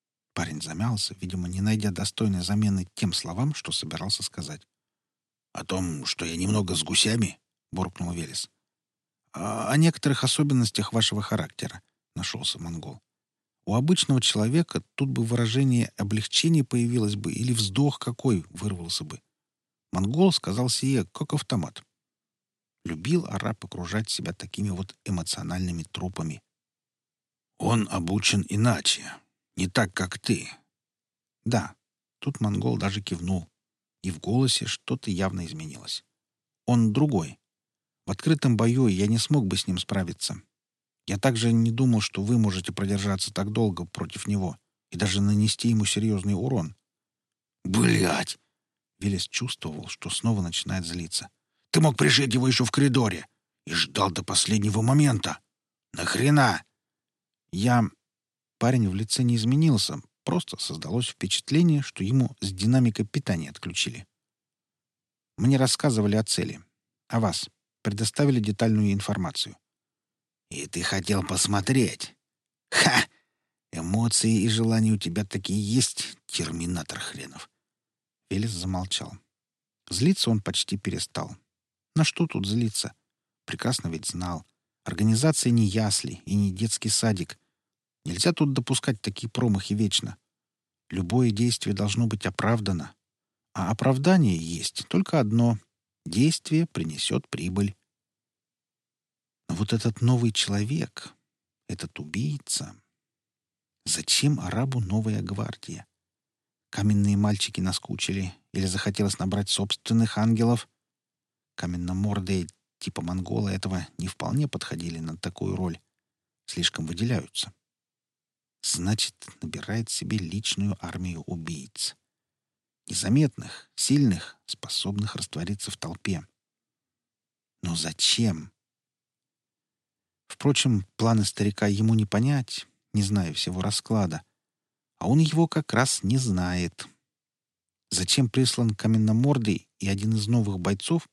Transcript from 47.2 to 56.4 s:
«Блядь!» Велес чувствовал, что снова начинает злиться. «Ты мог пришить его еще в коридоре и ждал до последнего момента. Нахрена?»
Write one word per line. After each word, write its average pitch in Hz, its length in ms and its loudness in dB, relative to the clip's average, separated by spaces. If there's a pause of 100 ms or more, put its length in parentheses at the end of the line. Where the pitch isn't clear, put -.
«Блядь!» 107 720 2 (640)
Велес - 280 0
чувствовал, 85 600 -6
что - 220 -12
снова 110 320 0
начинает 87 440 -4
злиться. 85 440 -6 (420)
«Ты 160 100 4
мог 156 160 4
пришить 139 360 4
его 127 140 4
еще 127 160 4
в 117 80 0
коридоре 123 560 2 (380)
и 82 80 -8
ждал 82 380 0
до 87 120 -6
последнего 104 580 0
момента. 127 580 4 (540)
Нахрена?» 127 720 4 (880)